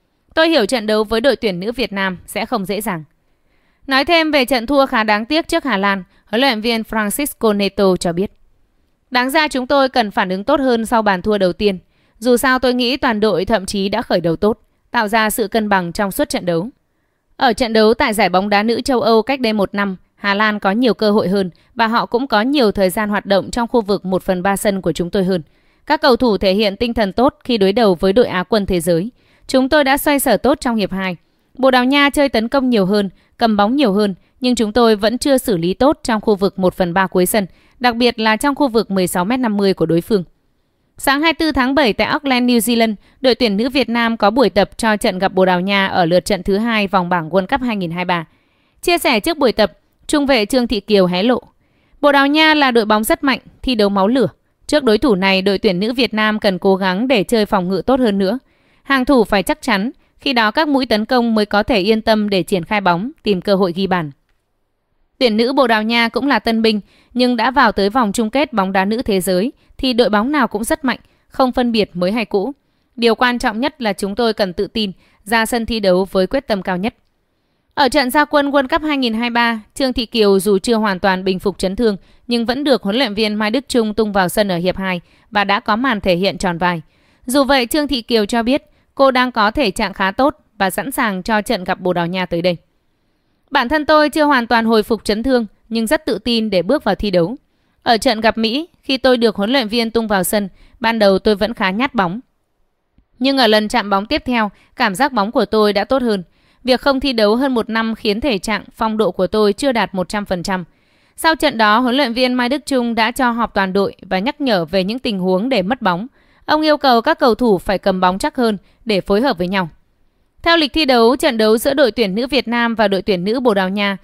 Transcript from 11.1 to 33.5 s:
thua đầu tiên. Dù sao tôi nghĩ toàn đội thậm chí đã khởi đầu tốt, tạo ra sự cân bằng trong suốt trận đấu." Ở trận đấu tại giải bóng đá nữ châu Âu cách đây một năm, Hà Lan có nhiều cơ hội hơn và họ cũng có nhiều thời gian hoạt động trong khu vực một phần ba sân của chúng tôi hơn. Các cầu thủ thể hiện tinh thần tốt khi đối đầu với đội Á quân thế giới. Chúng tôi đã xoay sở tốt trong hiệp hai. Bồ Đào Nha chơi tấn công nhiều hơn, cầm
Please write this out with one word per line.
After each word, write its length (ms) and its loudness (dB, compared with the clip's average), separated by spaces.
thua 160 0
đầu 160 0
tiên. 260 -2
Dù 180 2
sao 220 2
tôi 140 0
nghĩ 240 -2
toàn 220 -2
đội 260 0
thậm 200 -2
chí 240 -2
đã 120 -4
khởi 200 -2
đầu 140 0
tốt, 240 0
tạo 160 0
ra 220 0
sự 180 -2
cân 220 -2
bằng 220 0
trong 200 -4
suốt 180 -2
trận 160 -6
đấu." 240 -2
Ở 160 2
trận 200 -2
đấu 200 4
tại 200 0
giải 160 2
bóng 200 0
đá 140 2
nữ 180 -2
châu 200 0
Âu 200 4
cách 180 -2
đây 140 -2
một 200 -2
năm, 240 -4
Hà 180 -2
Lan 260 0
có 120 0
nhiều 220 2
cơ 180 0
hội 160 0
hơn 220 -2
và 120 0
họ 180 0
cũng 220 -2
có 140 0
nhiều 300 2
thời 180 2
gian 200 -4
hoạt 160 -2
động 260 0
trong 160 -4
khu 140 0
vực 240 -4
một 180 -2
phần 200 -2
ba 140 -2
sân 240 -2
của 100 -2
chúng 180 -4
tôi 140 0
hơn. 180 -2
Các 160 0
cầu 140 4
thủ 220 2
thể 160 2
hiện 220 0
tinh 180 -4
thần 200 -2
tốt 300 2
khi 140 -2
đối 160 2
đầu 220 2
với 180 0
đội 140 4
Á 160 -4
quân 220 0
thế 140 0
giới. 320 -2
Chúng 220 2
tôi 140 4
đã 140 2
xoay 220 0
sở 180 2
tốt 240 2
trong 140 -2
hiệp 160 -2
hai. 240 -6
Bồ 140 2
Đào 140 4
Nha 240 4
chơi 200 2
tấn 180 -2
công 220 0
nhiều 160 2
hơn, 240 0
cầm 200 0